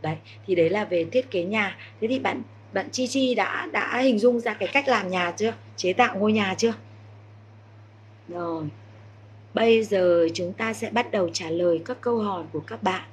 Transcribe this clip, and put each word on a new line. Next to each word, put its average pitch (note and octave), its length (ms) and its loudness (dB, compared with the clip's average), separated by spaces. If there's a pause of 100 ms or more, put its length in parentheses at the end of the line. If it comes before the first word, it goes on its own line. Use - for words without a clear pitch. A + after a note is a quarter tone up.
Đấy, D#3 140 -4 (300)
thì F#3+ 80 0
đấy E3 160 4
là G#3 140 0
về F3 280 0
thiết B3+ 180 0
kế F3 140 -2
nhà. G3+ 320 -2 (240)
Thế A3 80 -2
thì C4 100 0
bạn, - 240 -2 (300)
bạn F#3+ 200 -2
Chi B3+ 140 -2
Chi B3+ 280 0
đã, G#3 380 -2
đã A3+ 280 -2
hình B3+ 180 4
dung A#3+ 220 4
ra A3+ 140 -4
cái F#3+ 140 -6
cách C#4 200 0
làm G3+ 220 0
nhà F3+ 200 -2
chưa? G#3+ 220 -2 (240)
Chế F#3 160 -2
tạo A#3 260 2
ngôi G#3+ 140 2
nhà G3+ 260 0
chưa? A3+ 140 2 (1600)
Rồi, E3+ 360 -6 (920)
bây A3+ 300 6
giờ F3+ 500 4
chúng F3+ 180 -4
ta A3+ 200 -4
sẽ A3 180 -6
bắt A#3 200 0
đầu F#3 220 0
trả E3 180 -6
lời E3+ 340 2
các B3 160 -8
câu A#3+ 180 0
hỏi F#3+ 340 -4
của D3+ 80 -6
các A3 220 -12
bạn. F#3 200 -2 (100)